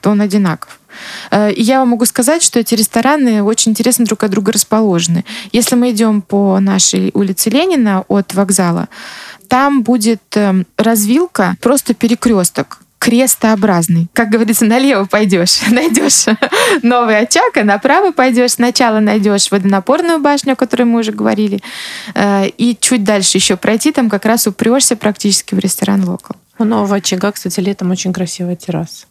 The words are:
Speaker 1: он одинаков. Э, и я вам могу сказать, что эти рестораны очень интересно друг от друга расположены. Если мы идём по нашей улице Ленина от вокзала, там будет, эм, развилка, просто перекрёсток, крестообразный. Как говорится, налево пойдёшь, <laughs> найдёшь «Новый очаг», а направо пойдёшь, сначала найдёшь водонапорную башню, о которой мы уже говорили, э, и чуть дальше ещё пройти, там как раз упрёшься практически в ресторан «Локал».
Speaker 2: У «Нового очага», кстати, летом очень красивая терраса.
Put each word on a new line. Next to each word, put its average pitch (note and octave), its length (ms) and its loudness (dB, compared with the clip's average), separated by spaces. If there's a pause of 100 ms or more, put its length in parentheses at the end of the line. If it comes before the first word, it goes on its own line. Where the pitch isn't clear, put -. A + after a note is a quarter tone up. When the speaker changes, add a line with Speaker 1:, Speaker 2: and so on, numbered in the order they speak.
Speaker 1:
он G#3 160 2
одинаков. G3 580 -2 (500)
Э, G#3 220 0
и - 100 -4
я C4 180 2
вам C4 100 2
могу A#3+ 160 0
сказать, C#4+ 360 0
что - 180 0
эти A3+ 140 -2
рестораны A3+ 680 0
очень A3 300 0
интересно A#3 320 0
друг G#3+ 180 -2
от G#3 80 0
друга G3+ 220 0
расположены. F3 680 0 (280)
Если A#3+ 240 0
мы B3 160 2
идём G#3+ 300 0
по G3 380 0
нашей F#3+ 540 0
улице G3+ 360 -2
Ленина B3 580 0
от G3+ 260 -2
вокзала, F#3 540 0 (640)
там C4+ 340 2
будет, A3+ 380 0 (140)
эм, F#3+ 300 2 (120)
развилка, A3+ 840 0
просто B3+ 320 0
перекрёсток, A3 840 -2 (460)
крестообразный. F#3+ 880 2
Как A3+ 160 0
говорится, A3+ 360 2
налево A#3 400 2
пойдёшь, F#3+ 560 0
<laughs> - 100 -2
найдёшь C#4+ 540 2 (580)
«Новый A#3 360 2
очаг», E4+ 380 0
а A#3 60 0
направо C4+ 480 2
пойдёшь, B3+ 400 2
сначала A#3+ 480 0
найдёшь G#3 520 0
водонапорную G3+ 680 0
башню, C#4 340 0
о - 20 0
которой - 280 0
мы A#3 160 2
уже G#3+ 120 -4
говорили, G#3 500 -2 (540)
э, G3 320 0 (100)
и A#3+ 220 0
чуть A#3+ 240 0
дальше G3 340 0
ещё F#3+ 200 0
пройти, A3+ 340 0
там A#3+ 180 0
как G3+ 160 -2
раз A3+ 220 0
упрёшься A#3 480 0
практически G#3 600 -2
в F#3 40 0
ресторан G3 440 -2
«Локал». F3+ 320 -6 (240)
Speaker 2:
У A#3 40 0
«Нового G#3 340 0
очага», F#3+ 340 -2
кстати, - 280 -8
летом F#3+ 320 -2
очень F#3 220 -4
красивая F3+ 420 -4
терраса. E3 560 -8